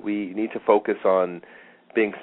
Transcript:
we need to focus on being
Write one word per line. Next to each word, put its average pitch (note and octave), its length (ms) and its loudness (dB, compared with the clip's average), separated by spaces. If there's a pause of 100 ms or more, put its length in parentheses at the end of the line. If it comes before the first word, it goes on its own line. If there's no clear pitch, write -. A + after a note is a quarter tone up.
we G#2 300 -4
need A2 180 -4
to A2+ 140 -6
focus G#2 400 4
on F2+ 360 2 (540)
being G#2+ 280 0